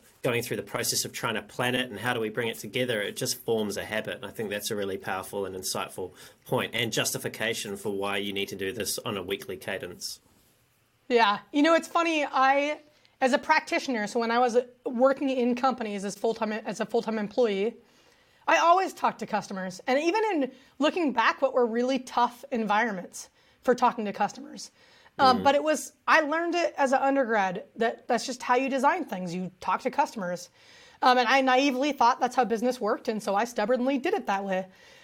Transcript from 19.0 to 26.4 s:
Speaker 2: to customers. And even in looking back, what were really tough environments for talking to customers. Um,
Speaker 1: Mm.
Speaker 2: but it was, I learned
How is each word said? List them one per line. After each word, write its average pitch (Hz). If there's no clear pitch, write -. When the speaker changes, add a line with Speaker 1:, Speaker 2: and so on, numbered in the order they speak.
Speaker 2:
to 220
customers. 190
And 262
even 339
in 269
looking 302
back, 226
what 262
were 247
really 240
tough 240
environments 214
for 254
talking 240
to 202
customers. -
Um, 254
Speaker 1:
Mm. -
Speaker 2:
but 277
it 285
was, 311
I 285
learned 320